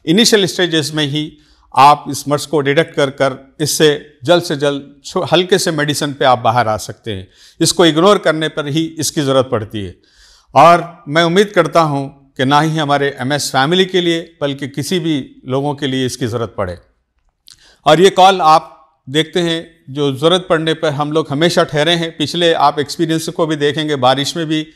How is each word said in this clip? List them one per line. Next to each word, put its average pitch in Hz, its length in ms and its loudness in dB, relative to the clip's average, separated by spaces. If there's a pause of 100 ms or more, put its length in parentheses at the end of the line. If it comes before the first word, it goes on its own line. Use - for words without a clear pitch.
इनिशियल 196 420 2
स्टेजेस 160 480 -2
में 151 120 -2
ही 151 160 -6 (520)
आप 143 360 6
इस - 180 -10
मर्ज 143 180 -2
को 156 140 0
डिटेक्ट 147 360 0
कर 143 160 2
कर 135 240 -2 (240)
इससे 151 280 2 (360)
जल्द 170 180 4
से 165 140 -6
जल्द 143 480 -4
छो-, 175 280 -6
हल्के 180 260 2
से 175 140 -2
मेडिसिन 147 400 -2
पे 147 120 -4
आप 127 160 4
बाहर 117 280 0
आ 107 100 0
सकते - 340 -12
हैं। 92 140 -10 (340)
इसको - 260 2
इग्नोर 170 340 4
करने 156 300 -2
पर 147 180 -8
ही 160 160 -2 (140)
इसकी 156 220 -4
ज़रूरत 135 320 0
पड़ती 104 320 -6
है। 87 100 -14 (600)
और 165 540 4
मैं 165 160 0
उम्मीद 196 280 2
करता 165 300 2
हूँ 139 540 -6
कि 131 80 -2
ना 147 160 2
ही 156 180 0
हमारे 139 420 0
एमएस 135 320 -4
फैमिली 160 340 2
के 185 140 -2
लिए, 165 400 -4
बल्कि 143 300 -6
किसी 151 300 -4
भी 156 460 -6
लोगों 139 280 -4
के 143 120 -6
लिए 131 200 -2
इसकी 127 200 -6
ज़रूरत 113 320 -6
पड़े। 90 200 -6 (1080)
और 156 140 6
ये 190 120 6
कॉल 185 300 4
आप 156 300 2 (360)
देखते 156 320 -2
हैं, 165 340 -4 (140)
जो 143 240 -2
ज़रूरत 165 360 0
पड़ने 160 260 0
पर 156 160 -4
हम 147 220 -4
लोग 156 180 -2
हमेशा 170 340 0
ठहरे 156 300 0
हैं। 165 220 -4
पिछले 170 440 0
आप 147 180 2
एक्सपीरियंस 160 520 -4
को 165 160 -2
भी 156 100 -4
देखेंगे, 147 400 -2
बारिश 131 400 0
में 165 100 -6
भी 156 160 -4 (140)